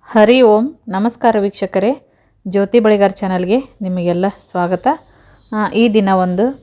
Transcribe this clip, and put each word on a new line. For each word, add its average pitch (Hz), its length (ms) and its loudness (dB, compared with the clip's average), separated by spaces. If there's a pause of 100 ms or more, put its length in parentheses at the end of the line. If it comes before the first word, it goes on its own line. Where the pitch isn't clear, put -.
(120)
ಹರಿ 233 300 6
ಓಂ. 226 360 2 (100)
ನಮಸ್ಕಾರ 220 520 -2
ವೀಕ್ಷಕರೇ, 196 680 -4 (380)
ಜ್ಯೋತಿ 202 320 0
ಬಳಿಗಾರ್ 208 320 2
ಚಾನಲ್‌ಗೆ 185 460 -4
ನಿಮಗೆಲ್ಲ 180 680 -4 (140)
ಸ್ವಾಗತ. 180 500 -4 (640)
ಆ, 214 180 -4
ಈ 226 240 0
ದಿನ 202 140 2
ಒಂದು 185 400 0 (140)